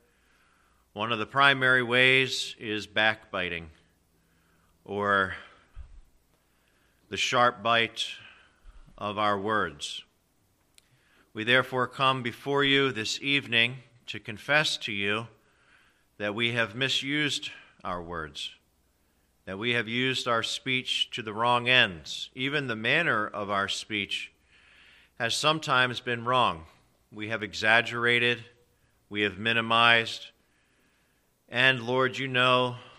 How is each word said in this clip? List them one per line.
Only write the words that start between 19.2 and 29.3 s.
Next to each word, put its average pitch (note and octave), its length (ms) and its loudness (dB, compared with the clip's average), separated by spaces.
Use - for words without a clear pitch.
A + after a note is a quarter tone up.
that F#2+ 120 -10
we A#2 180 -2
have A#2 120 0
used B2 400 -2
our A#2 160 2
speech - 680 0
to - 120 -6
the G#2+ 120 -6
wrong A#2+ 340 4
ends. G#2 680 4
Even C#3 320 -2
the A#2+ 80 -4
manner B2 540 0
of G2+ 220 -6
our G2 180 0
speech - 640 -6
has A#2 160 -2
sometimes C3+ 640 0
been A#2 240 -6
wrong. A2 420 0
We G#2+ 160 -10
have G#2+ 160 -4
exaggerated, A#2 1000 2
we G#2 120 -6
have G2 180 0